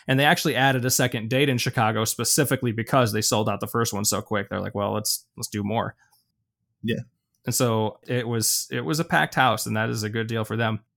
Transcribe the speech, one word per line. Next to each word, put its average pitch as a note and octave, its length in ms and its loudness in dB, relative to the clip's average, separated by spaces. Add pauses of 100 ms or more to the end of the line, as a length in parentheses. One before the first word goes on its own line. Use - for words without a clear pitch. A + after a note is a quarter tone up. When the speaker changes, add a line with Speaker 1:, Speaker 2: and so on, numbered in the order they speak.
Speaker 1:
and C3+ 100 4
they C#3 60 4
actually D3+ 320 2
added C3 300 2
a B2+ 40 0
second B2 380 0
date C3+ 220 2
in B2 80 0
Chicago A2 480 0
specifically B2 680 0
because A2+ 400 2
they G#2+ 80 0
sold G#2+ 260 2
out G2+ 140 -2
the G#2 60 -4
first A#2 260 -2
one G#2 140 -2
so G#2 160 0
quick. G2+ 260 -4
They're G2 100 -4
like, G2 160 -6
"Well, G2+ 200 -2
let's, - 320 -4 (100)
let's A#2 120 -8
do G#2 140 -4
more." G2+ 320 -2 (880)
Speaker 2:
Yeah. A2+ 180 -2 (440)
Speaker 1:
And B2 100 -2
so A2 440 0 (100)
it B2 180 -2
was, A#2 440 -2
it B2 160 -4
was D#3 140 0
a E3 40 -4
packed D3+ 300 0
house, A#2+ 320 2
and A2+ 100 -2
that A2+ 140 0
is A2+ 120 -4
a G#2+ 60 -4
good A2 200 -4
deal A2+ 180 -4
for A2 100 -6
them. A2 240 0 (160)